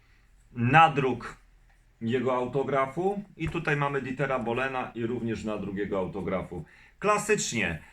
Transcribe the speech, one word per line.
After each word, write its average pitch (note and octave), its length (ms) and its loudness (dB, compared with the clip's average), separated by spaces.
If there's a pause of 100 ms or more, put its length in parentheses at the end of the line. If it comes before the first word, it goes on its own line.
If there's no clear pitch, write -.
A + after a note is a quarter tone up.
(520)
nadruk B2+ 840 4 (640)
jego B2 340 2
autografu. C3+ 880 0 (120)
I D#3+ 120 -4
tutaj D#3 280 0
mamy C#3+ 260 0
Dietera C3 360 -2
Bolena B2 560 -2
i A#2 120 -2
również A2+ 380 -4
nadruk G2+ 320 -4
jego G2 220 -2
autografu. F2+ 680 -4 (340)
Klasycznie F#3+ 840 0 (100)